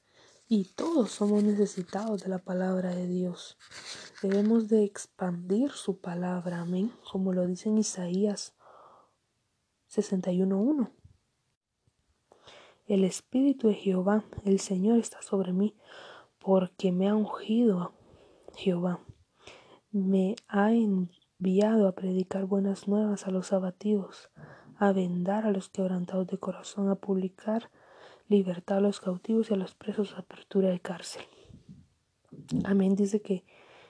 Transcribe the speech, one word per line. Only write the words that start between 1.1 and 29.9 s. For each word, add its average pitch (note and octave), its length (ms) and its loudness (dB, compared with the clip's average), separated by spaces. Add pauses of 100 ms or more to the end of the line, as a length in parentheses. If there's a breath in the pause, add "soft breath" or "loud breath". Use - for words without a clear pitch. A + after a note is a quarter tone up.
somos G#3 320 2
necesitados G3+ 800 -2
de F#3+ 60 -6
la F#3 80 -2
palabra F#3 580 -2
de F3+ 120 -4
Dios. F3+ 500 -4 (640 loud breath)
Debemos G#3 480 2
de G#3+ 140 6
expandir F#3+ 880 -2
su - 280 -6
palabra, F3 600 -6
amén, F#3 320 -2 (180)
como F#3+ 220 -2
lo F3+ 120 0
dice F3+ 240 -4
en G#3+ 100 4
Isaías F#3+ 760 -2 (1300 loud breath)
sesenta F#3 440 -2
y F3+ 100 0
uno F#3+ 200 0
uno. C4 300 0 (1900 loud breath)
"El G3 180 2
Espíritu C4 640 2
de G#3 60 6
Jehová, G3 500 0 (220)
el G3 140 4
Señor, G3+ 400 2
está - 220 -4
sobre F#3 320 -2
mí, G3 220 0 (640 loud breath)
porque F#3+ 520 2
me F#3 180 2
ha G#3 60 2
ungido G#3+ 800 0 (600 loud breath)
Jehová. F3+ 480 -2 (880 loud breath)
Me F#3+ 440 2 (120)
ha G#3 240 4
enviado G3+ 1160 2
a F#3 80 -2
predicar F#3 500 -2
buenas G3 420 -2
nuevas G3+ 400 0
a F#3+ 40 -4
los F#3 200 -4
abatidos, F#3+ 800 -2 (480 loud breath)
a G3+ 160 4
vendar F#3 520 0
a G#3+ 60 2
los G3 180 -4
quebrantados F#3 580 -2
de F#3 100 -6
corazón, - 520 -6
a F#3+ 60 2
publicar F#3+ 720 -4 (580 loud breath)
libertad F#3+ 500 2
a G3 40 4
los G3+ 180 2
cautivos A3 500 -2
y A3 40 0
a G3 40 2
los F#3 180 -6
presos, G#3 420 -6